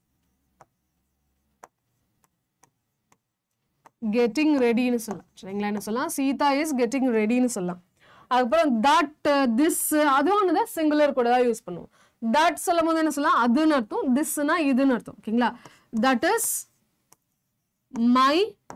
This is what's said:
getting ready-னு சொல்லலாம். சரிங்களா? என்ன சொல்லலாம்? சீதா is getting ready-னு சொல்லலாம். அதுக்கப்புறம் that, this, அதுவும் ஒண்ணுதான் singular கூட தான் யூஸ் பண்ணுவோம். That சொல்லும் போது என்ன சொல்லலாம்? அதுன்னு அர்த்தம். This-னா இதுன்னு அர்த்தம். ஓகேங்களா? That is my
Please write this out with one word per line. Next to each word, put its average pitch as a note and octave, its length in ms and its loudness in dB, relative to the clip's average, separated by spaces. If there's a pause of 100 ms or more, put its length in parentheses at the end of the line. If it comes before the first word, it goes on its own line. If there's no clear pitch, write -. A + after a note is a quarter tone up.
(4000)
getting A#3+ 560 0
ready-னு A#3+ 400 2
சொல்லலாம். G3+ 380 -12
சரிங்களா? G3+ 340 -6
என்ன G#3 140 -6
சொல்லலாம்? B3+ 300 -4
சீதா C#4 380 0
is D#4 220 -2
getting B3 360 0
ready-னு A#3 400 2
சொல்லலாம். F3+ 300 -6 (500)
அதுக்கப்புறம் C4 420 2 (100)
that, C#4+ 280 2 (460)
this, D4+ 220 2 (300)
அதுவும் D4 320 2
ஒண்ணுதான் F#4+ 340 0
singular D4+ 440 0
கூட A#3+ 120 2
தான் B3 160 2
யூஸ் A3+ 200 -4
பண்ணுவோம். - 240 -12 (320)
That D4 360 2
சொல்லும் E4+ 300 0
போது D#4+ 140 0
என்ன D#4 140 0
சொல்லலாம்? D4 260 0
அதுன்னு D4 360 2
அர்த்தம். E4+ 360 -6
This-னா D4+ 500 -2
இதுன்னு C4+ 320 2
அர்த்தம். - 220 -12
ஓகேங்களா? A#3 320 -2 (460)
That B3+ 280 0
is G#4+ 200 0 (1700)
my C#4 200 4 (400)